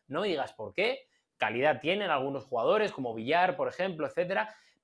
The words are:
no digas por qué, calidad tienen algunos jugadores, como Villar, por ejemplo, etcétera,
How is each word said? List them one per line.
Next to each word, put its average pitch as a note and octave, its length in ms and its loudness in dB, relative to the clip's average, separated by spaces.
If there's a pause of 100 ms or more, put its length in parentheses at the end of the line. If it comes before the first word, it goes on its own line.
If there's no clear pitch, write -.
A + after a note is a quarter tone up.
no D3+ 140 -4
digas E3 320 -2
por G#2 200 -10
qué, A#3 340 -2 (300)
calidad A#2+ 440 2
tienen F#3+ 300 0
algunos C#3 340 -2
jugadores, E3+ 460 2
como B2 240 -6
Villar, D#3+ 400 2
por B2+ 140 0
ejemplo, E3+ 360 -4
etcétera, F#3+ 480 -2 (300)